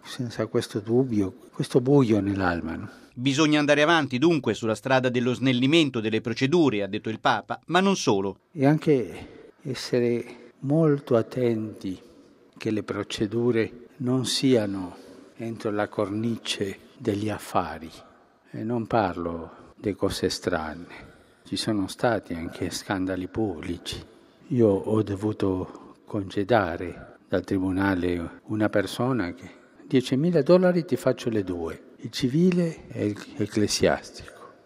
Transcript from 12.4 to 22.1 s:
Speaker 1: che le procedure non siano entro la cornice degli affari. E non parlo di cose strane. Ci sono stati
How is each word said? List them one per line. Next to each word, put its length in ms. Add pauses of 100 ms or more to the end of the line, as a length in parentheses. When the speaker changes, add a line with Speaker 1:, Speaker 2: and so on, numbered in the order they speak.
Speaker 1:
che 140
le 140
procedure 1120
non 280
siano 720 (380)
entro 380
la 160
cornice 920 (180)
degli 320
affari. 600 (640)
E 100
non 240
parlo 920
di 180
cose 360
strane. 560 (580)
Ci 120
sono 320
stati 460